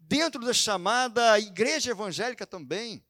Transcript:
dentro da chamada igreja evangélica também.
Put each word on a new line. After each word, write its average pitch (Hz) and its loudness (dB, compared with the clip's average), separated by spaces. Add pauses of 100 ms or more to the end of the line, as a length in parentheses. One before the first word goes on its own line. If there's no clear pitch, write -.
dentro 294 0
da 247 0
chamada 220 4
igreja 233 0
evangélica 202 -6
também. 185 -10